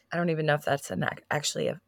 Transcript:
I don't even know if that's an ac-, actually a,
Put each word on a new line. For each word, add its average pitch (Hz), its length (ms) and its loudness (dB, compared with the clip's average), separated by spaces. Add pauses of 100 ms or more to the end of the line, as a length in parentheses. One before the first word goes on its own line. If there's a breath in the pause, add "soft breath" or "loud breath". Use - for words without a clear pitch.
(120)
I 165 40 -4
don't 170 140 2
even 156 160 0
know 151 80 6
if 147 100 -2
that's - 260 0
an 175 120 -2
ac-, - 280 -2
actually - 360 0
a, - 220 -2